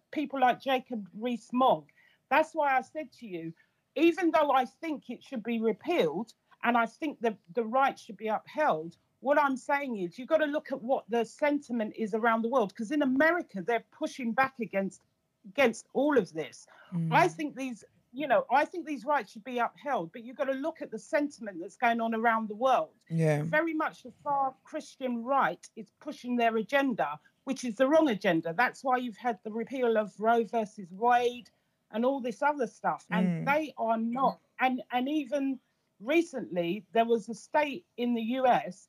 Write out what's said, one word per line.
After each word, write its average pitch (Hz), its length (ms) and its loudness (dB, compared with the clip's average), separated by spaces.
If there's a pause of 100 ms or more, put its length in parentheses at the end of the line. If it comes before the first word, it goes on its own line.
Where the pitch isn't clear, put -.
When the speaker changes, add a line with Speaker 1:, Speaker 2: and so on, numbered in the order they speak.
(120)
Speaker 1:
people 285 280 -4
like 247 200 4
Jacob 247 480 -4 (160)
Rees-Mogg, 240 640 0 (440)
that's 311 240 2
why 285 240 2
I 254 40 2
said 311 260 -10 (120)
to 240 60 -14
you, 165 260 -8 (440)
even 330 340 4
though 285 220 4
I 262 140 4
think 285 440 -10
it 240 120 -14
should 247 200 -10
be 233 160 -4 (140)
repealed 208 600 -2 (320)
and 240 120 2
I 233 100 2
think 285 340 -8
the, 226 160 -2 (180)
the 240 100 -2
rights 262 380 0
should 202 140 -18
be 220 120 -8
upheld, 208 680 -2 (240)
what 285 200 2
I'm 269 160 2
saying 277 420 -2
is 175 200 -6
you've 254 100 -10
gotta 311 180 4
look 294 260 -4
at 269 100 -6
what 240 260 -2
the 233 160 0
sentiment 240 720 -2
is 220 180 -4
around 226 280 2
the 226 60 0
world. 233 260 2
'Cause 220 160 -8
in 294 120 2
America, 285 600 2
they're 226 300 0
pushing 269 400 -6
back 262 280 0
against, 196 420 -4 (440)
against 233 460 0
all 277 260 2
of 180 140 0
this. 151 340 -10 (260)
Speaker 2:
Mm. 165 200 -2
Speaker 1:
I 330 160 6
think 302 280 -6
these, 254 280 -8 (280)
you 277 140 -6
know, 208 240 4
I 269 140 6
think 311 220 -8
these 277 180 -6
rights 269 280 0
should 220 120 -18
be 247 140 -6
upheld, 233 540 -2
but 240 120 -14
you've 240 120 -16
gotta 269 160 0 (140)
look 320 160 -6
at 240 80 -10
the 220 80 -8
sentiment 285 600 -4
that's 196 160 -12
going 233 240 2
on 226 140 -2
around 226 340 0
the 208 80 -10
world. 214 380 0 (140)
Speaker 2:
Yeah. 156 360 2
Speaker 1:
Very 311 300 0
much 311 280 -4
the 247 100 -18 (120)
far 277 300 0 (100)
Christian 254 600 -6
right 247 400 0 (120)
is 226 140 -16 (100)
pushing 247 360 -6
their 233 200 4
agenda, 220 640 0 (240)
which - 200 -6
is 226 120 -6
the 262 100 4
wrong 311 240 6
agenda. 170 420 0
That's 240 300 0
why 254 140 2
you've 247 200 -4
had 233 280 -4
the 214 80 -10
repeal 233 440 0
of 214 220 0
Roe 226 260 4
versus 208 460 -6
Wade 240 600 0 (420)
and 220 120 -2
all 269 160 0
this 233 220 -6
other 285 240 0
stuff. 170 440 -4
And 185 180 2
Speaker 2:
Mm. 165 180 -2
Speaker 1:
they 294 320 0
are 226 200 0
not. 233 420 0 (180)
And, 254 320 0
and 247 180 -2
even 277 520 -2 (400)
recently, 208 920 -2
there 226 120 4
was 233 240 0
a 233 60 -8
state 294 500 -2 (120)
in 240 180 0
the 226 80 -2
U 254 240 0
S 185 420 0